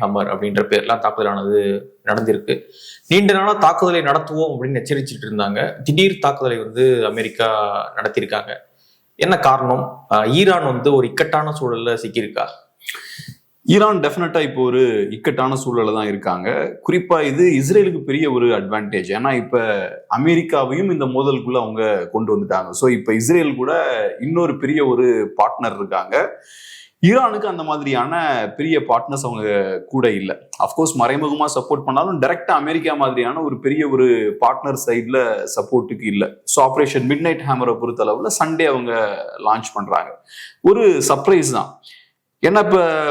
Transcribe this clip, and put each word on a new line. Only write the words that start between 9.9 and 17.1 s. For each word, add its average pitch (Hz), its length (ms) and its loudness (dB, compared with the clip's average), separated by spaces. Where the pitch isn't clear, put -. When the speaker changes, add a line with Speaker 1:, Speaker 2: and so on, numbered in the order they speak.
Speaker 1:
ஆஹ், 107 180 4
ஈரான் 175 360 4
வந்து 131 300 2
ஒரு 127 120 6
இக்கட்டான 151 540 0
சூழல்ல 117 420 -2
சிக்கியிருக்கா? 107 440 -4
Speaker 2:
ஈரான் 208 320 4
டெஃபினட்டா 160 400 0
இப்போ 127 220 -2
ஒரு 123 480 2
இக்கட்டான 131 440 0
சூழல்ல 113 280 0
தான் 107 120 -2
இருக்காங்க. 98 680 -4
குறிப்பா 175 340 2